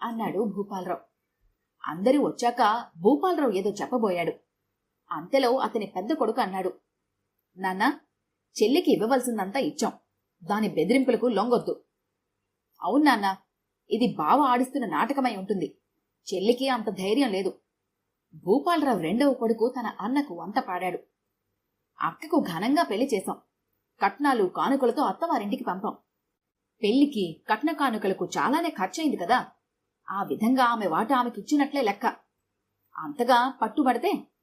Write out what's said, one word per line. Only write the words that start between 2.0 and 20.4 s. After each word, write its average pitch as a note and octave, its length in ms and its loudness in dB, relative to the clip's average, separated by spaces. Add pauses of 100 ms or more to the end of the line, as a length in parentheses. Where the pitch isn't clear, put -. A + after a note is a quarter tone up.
వచ్చాక A#3+ 580 0 (140)
భూపాలరావు D4 540 2
ఏదో G3 180 -2
చెప్పబోయాడు. F#3+ 600 -2 (800)
అంతలో A#3 460 0
అతని G#3+ 300 -4
పెద్ద G3+ 260 -6
కొడుకు A#3+ 280 0
అన్నాడు, F#3+ 320 -4 (840)
"నాన్నా, F#3+ 440 -2 (600)
చెల్లికి C#4 300 4
ఇవ్వవలసిందంతా A3+ 680 0
ఇచ్చాం. G#3 320 -2 (500)
దాని G#3 260 -2
బెదిరింపులకు A3 580 2
లొంగొద్దు." G#3+ 540 0 (1000)
"అవును C#4 220 2
నాన్నా, G3+ 320 2 (540)
ఇది G#3+ 280 2
బావ F3 220 4
ఆడిస్తున్న B3+ 460 0
నాటకమై A3+ 500 -2
ఉంటుంది. F#3+ 400 -4 (580)
చెల్లికి A#3+ 340 0
అంత A3 220 -2
ధైర్యం G3+ 420 0
లేదు." F#3+ 220 -4 (800)
భూపాలరావు C4+ 640 2
రెండవ A#3 360 2
కొడుకు A3+ 460 0
తన A3+ 200 -6
అన్నకు B3+ 340 -4
వంత F#3+ 340 -6